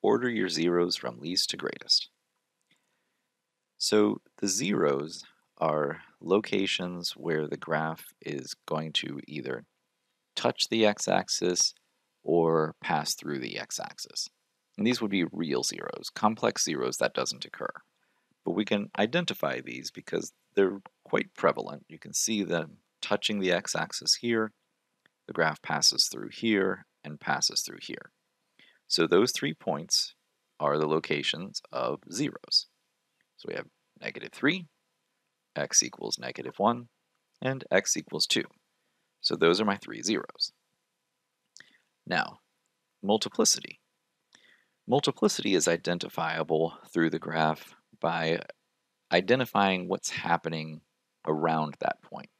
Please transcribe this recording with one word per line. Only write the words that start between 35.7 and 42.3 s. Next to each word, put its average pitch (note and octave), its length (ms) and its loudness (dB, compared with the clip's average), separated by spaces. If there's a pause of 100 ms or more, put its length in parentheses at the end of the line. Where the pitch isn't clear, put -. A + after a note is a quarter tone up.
equals - 360 -6
negative B1+ 380 -10
one, A#2+ 320 0 (520)
and C3 300 -4
x - 260 4
equals D#2+ 300 -4
two. - 160 0 (800)
So - 140 -2
those E2+ 260 6
are A2 40 2
my G2+ 120 2
three - 240 -12
zeros. - 500 -2 (1500)
Now, - 340 -2 (600)